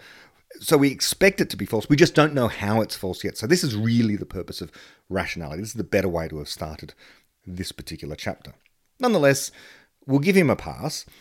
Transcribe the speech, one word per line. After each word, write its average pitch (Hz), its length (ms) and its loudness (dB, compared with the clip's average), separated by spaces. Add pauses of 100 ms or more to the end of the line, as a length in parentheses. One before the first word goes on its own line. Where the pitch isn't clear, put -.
(600)
So - 160 2
we 139 140 6
expect - 500 2
it 160 100 0
to - 60 -8
be 98 100 -6
false. 110 220 -4
We 147 80 6
just 160 180 6
don't 151 200 6
know 123 140 2
how 104 340 0
it's - 140 -6
false - 280 -8
yet. 98 120 -6
So - 100 -8
this 175 180 2
is 127 100 -4
really 113 420 2
the - 100 -8
purpose - 340 -10
of 87 100 -12 (380)
rationality. 85 540 -6
This 110 80 -10
is - 40 -16
the 107 100 -8
better 98 240 0
way 82 200 -4
to 78 100 -10
have 73 100 -12
started 78 460 -12 (520)
this 92 260 -10
particular 76 420 -14
chapter. - 380 -10 (480)
Nonetheless, 156 500 2 (560)
we'll 139 140 2
give 185 160 4
him 165 140 6
a 101 60 2
pass, 127 500 -10 (140)